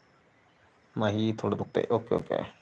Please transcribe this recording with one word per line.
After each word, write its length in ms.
नाही, 380
थोडं 220
दुखतंय. 360
ओके, 220
ओके. 280